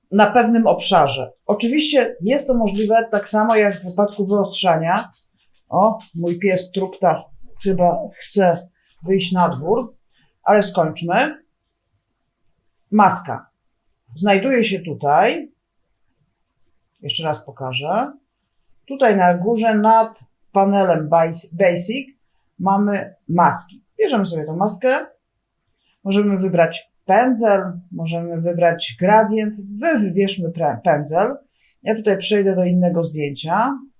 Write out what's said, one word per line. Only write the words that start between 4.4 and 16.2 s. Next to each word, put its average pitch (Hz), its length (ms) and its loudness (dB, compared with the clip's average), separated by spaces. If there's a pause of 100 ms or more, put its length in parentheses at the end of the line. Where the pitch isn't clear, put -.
O, 202 300 2 (160)
mój 175 240 -4
pies 185 320 -2
Trupta 185 520 -2 (400)
chyba 175 360 2 (200)
chce - 500 0 (340)
wyjść 180 280 -2
na 180 180 2
dwór, 190 460 -4 (480)
ale 208 200 4
skończmy. 180 800 -2 (1500)
Maska 190 580 2 (680)
znajduje 208 480 2
się 190 160 -4
tutaj. 170 720 0 (1500)